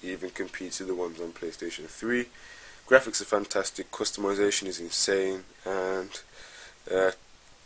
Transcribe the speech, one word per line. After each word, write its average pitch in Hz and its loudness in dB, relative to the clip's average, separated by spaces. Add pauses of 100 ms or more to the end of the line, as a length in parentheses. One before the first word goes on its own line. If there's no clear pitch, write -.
even 92 -6
competes 90 -6
with 95 -4
the 92 -2
ones 85 -4
on 85 -8
PlayStation 82 -8
three. 120 -2 (600)
Graphics 127 8
are 101 0
fantastic, 101 0
customization 101 2
is 87 -4
insane, 95 2 (200)
and, 95 -2 (720)
uh, 92 6 (540)